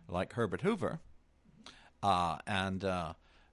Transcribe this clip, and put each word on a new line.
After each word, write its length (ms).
like 240
Herbert 260
Hoover. 400
Uh, 420
and, 380
uh, 300